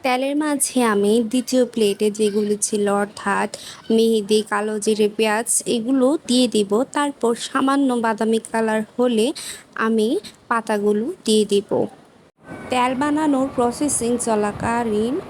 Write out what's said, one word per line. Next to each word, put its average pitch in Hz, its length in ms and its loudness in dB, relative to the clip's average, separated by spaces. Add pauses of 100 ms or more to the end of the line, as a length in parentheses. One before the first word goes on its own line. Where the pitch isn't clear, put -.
তেলের 269 340 0
মাঝে 294 420 -2 (160)
আমি 202 180 2 (200)
দ্বিতীয় 254 300 2 (100)
প্লেটে 214 380 0
যেগুলো 208 440 0 (120)
ছিল, 202 200 -2 (160)
অর্থাৎ 202 460 -2 (420)
মেহেদি, 220 480 4 (120)
কালো 214 280 -2
জিরে, 208 380 2
পেঁয়াজ, 220 320 0 (180)
এগুলো 247 400 2 (200)
দিয়ে 247 220 4
দিব। 208 220 0 (260)
তারপর 285 360 -2 (160)
সামান্য 269 400 0 (160)
বাদামি 226 360 0 (100)
কালার 220 300 0 (120)
হলে 240 340 2 (600)
আমি 220 220 2 (400)
পাতাগুলো 214 580 0 (180)
দিয়ে 214 280 4
দিব। 202 180 0 (960)
তেল 254 320 0
বানানোর 294 540 2
প্রসেসিং 240 560 0 (140)
চলাকালীন 220 920 -2 (160)